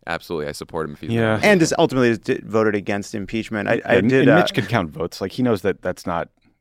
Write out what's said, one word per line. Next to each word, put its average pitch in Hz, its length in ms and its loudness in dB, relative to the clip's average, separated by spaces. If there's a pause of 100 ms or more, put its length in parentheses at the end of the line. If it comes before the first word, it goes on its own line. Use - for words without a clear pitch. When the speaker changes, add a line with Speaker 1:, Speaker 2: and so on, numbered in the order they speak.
Speaker 1:
Absolutely, 80 420 -6
I 73 40 -6
support 80 360 -8
him 73 60 -12
if 71 80 -18
he's - 80 -10
the 117 60 -2
Speaker 2:
Yeah. 117 60 0
Speaker 1:
nominee." 110 260 2
Speaker 3:
And 202 120 6
just 160 200 2
ultimately 131 380 4
d-, - 260 -4
voted 107 320 2
against 101 400 -4
impeachment. 104 540 -6
I, 117 160 0
I 104 100 2
Speaker 2:
And, 101 160 4
Speaker 3:
did, 131 160 6
Speaker 2:
and - 20 8
Speaker 3:
uh, 110 60 6
Speaker 2:
Mitch - 180 2
could 113 160 -2
count 95 220 0
votes. 80 300 -8
Like, 95 100 -4
he - 100 -6
knows 117 220 2
that 95 180 -2
that's - 240 -6
not, 85 240 -4 (320)